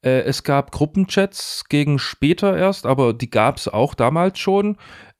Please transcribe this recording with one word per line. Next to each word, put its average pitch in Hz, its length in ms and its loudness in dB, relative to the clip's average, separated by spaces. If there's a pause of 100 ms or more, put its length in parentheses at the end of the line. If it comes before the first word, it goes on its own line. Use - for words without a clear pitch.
Äh, 131 200 2
es - 240 -4
gab 139 260 0
Gruppenchats - 960 -2
gegen 147 300 2
später 175 580 0
erst, 190 300 0
aber 131 260 2
die 117 160 -6
gab's 113 400 0
auch 117 260 0
damals 160 440 0
schon, 202 380 0 (440)